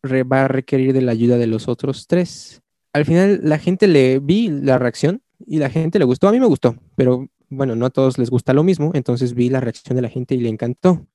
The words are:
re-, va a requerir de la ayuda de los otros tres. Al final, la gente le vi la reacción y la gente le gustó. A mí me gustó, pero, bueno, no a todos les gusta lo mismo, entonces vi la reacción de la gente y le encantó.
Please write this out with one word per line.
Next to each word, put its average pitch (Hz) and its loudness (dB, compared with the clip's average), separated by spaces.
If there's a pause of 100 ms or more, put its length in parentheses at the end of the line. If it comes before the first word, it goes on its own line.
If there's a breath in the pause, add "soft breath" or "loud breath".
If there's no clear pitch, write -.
re-, 131 -2
va 131 2
a - -2
requerir 131 0
de 131 2
la 123 0
ayuda 120 2
de 120 0
los 110 -4
otros 135 -6
tres. - -4 (300)
Al 147 0
final, 185 2
la 156 2
gente 185 0
le 135 4
vi 185 0
la 135 0
reacción 143 -2 (240)
y 156 -4
la 147 -2
gente 160 -2
le 147 4
gustó. 131 2
A 202 4
mí 247 2
me 262 2
gustó, 127 0 (220)
pero, 127 0 (200)
bueno, 135 -4
no 120 -2
a 127 -2
todos 131 0
les 120 -2
gusta 127 0
lo 147 2
mismo, 165 0
entonces 123 -2
vi 123 0
la 131 0
reacción 123 -6
de 127 0
la 120 -4
gente 127 -6
y 127 -2
le 117 -2
encantó. 123 -2